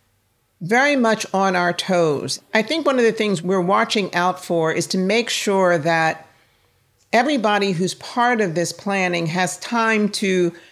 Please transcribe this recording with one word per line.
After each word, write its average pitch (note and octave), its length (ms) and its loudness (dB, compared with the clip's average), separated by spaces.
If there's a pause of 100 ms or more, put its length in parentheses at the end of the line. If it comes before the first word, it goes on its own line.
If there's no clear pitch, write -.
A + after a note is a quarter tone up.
(600)
very B3+ 360 2
much A3+ 360 2
on F#3+ 220 2
our F3 180 0
toes. E3+ 680 -2 (120)
I A3 100 2
think D4 220 -4
one C4+ 140 2
of A#3 60 2
the A3+ 80 4
things G#3 300 -2
we're F#3 180 0
watching G3+ 520 0
out F3+ 320 -2
for D#3+ 280 0
is E3 160 -2
to F#3+ 100 -2
make G#3+ 320 0
sure F#3+ 480 2
that D#3+ 480 0 (880)
everybody G#3+ 600 2
who's F3 220 -2
part A#3+ 460 0
of E3+ 160 0
this E3+ 160 -2
planning F3+ 540 -2
has F3 320 -2
time A3 500 0
to F#3 440 0 (200)